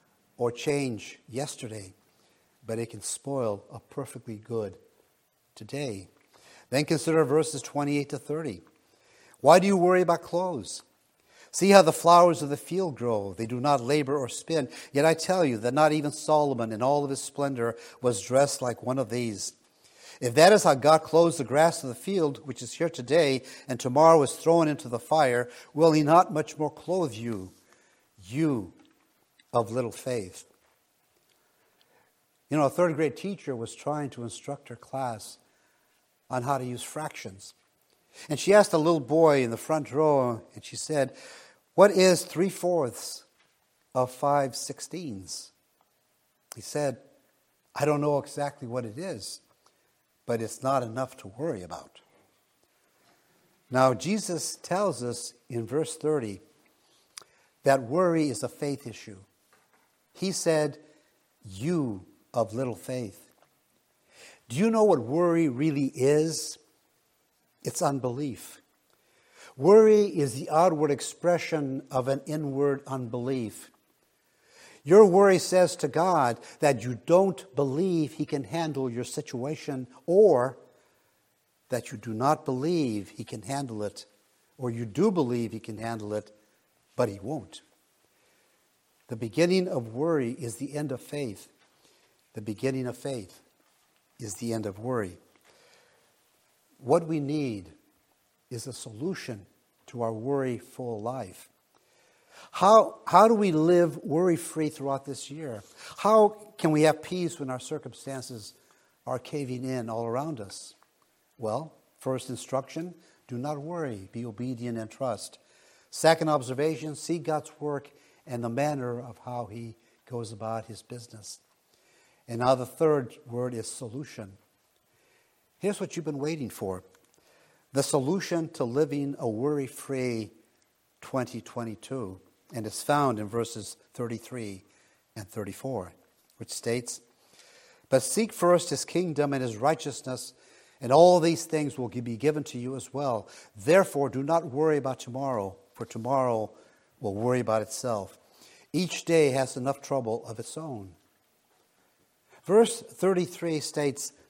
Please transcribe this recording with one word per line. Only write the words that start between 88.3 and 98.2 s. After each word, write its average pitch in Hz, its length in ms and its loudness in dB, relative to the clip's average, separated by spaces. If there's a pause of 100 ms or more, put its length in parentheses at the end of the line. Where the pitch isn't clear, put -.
The 123 80 -10
beginning 170 500 2
of 120 260 -6
worry 135 400 -2
is 117 240 -10
the 139 200 -10
end 147 160 -6
of 120 80 -8
faith. 135 480 -10 (840)
The 110 80 -12
beginning 127 440 -4
of 120 100 -8
faith 123 460 -10 (800)
is 104 140 -12
the 117 180 -6
end 110 140 -4
of 98 120 -10
worry. 107 400 -6 (1600)
What 156 300 2
we 156 120 -2
need 135 520 -6 (760)